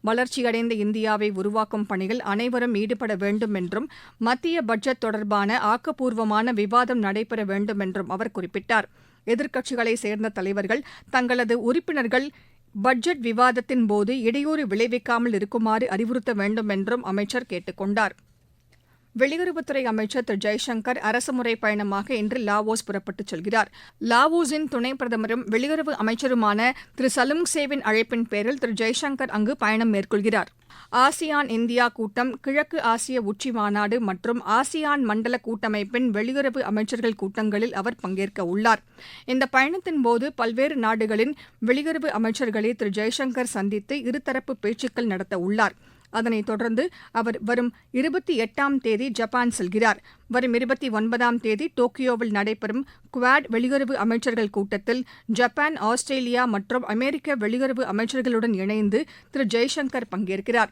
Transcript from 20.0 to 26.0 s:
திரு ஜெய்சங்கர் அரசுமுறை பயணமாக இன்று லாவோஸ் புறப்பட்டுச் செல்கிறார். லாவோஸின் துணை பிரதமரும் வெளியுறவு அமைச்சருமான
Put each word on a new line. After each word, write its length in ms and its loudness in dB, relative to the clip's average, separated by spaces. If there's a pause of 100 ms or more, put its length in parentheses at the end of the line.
திரு 140 -2
ஜெய்சங்கர் 600 -2
அரசுமுறை 580 0
பயணமாக 600 -2
இன்று 240 -2
லாவோஸ் 460 0
புறப்பட்டுச் 500 -6
செல்கிறார். 340 0 (320)
லாவோஸின் 680 4
துணை 240 -2
பிரதமரும் 560 -2
வெளியுறவு 480 0
அமைச்சருமான 760 2 (240)